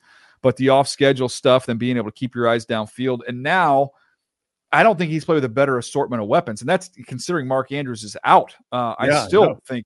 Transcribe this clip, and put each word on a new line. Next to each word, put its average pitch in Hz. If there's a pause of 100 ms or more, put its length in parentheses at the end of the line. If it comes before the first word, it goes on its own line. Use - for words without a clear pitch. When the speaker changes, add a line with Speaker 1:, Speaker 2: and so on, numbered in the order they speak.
(400)
Speaker 1:
But 127
the 135
off 135
schedule 131
stuff, 127
then 117
being 123
able 107
to -
keep 127
your 120
eyes 117
downfield. 120 (100)
And 123
now 147 (840)
I 151
don't 214
think 160
he's 156
played 160
with 139
a 120
better 135
assortment 120
of 104
weapons. 113
And 127
that's 185 (180)
considering 135
Mark 131
Andrews 127
is 101
out. - (160)
Uh, 123
I 131
Speaker 2:
Yeah, 143
Speaker 1:
still 196
Speaker 2:
no. -
Speaker 1:
think 123